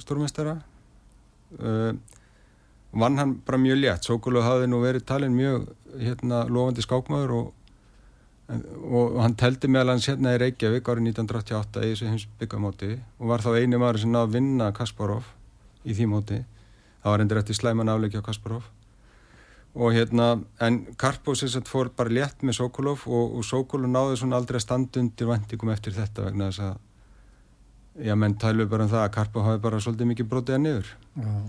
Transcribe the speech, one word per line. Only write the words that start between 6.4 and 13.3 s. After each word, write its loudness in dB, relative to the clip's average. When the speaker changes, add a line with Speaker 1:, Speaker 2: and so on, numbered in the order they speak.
Speaker 1:
lofandi 0
skákmaður -2
og, -4
en, -6
og, 2
og 2
hann 4
tefldi 2
meðal 4
annars 0
hérna 2
í 4
Reykjavík 0
árið 0
nítján -2
hundruð -4
áttatíu -4
og -2
átta -4
í 0
þessu -4
heimsbikarmóti -6
og -2
var 2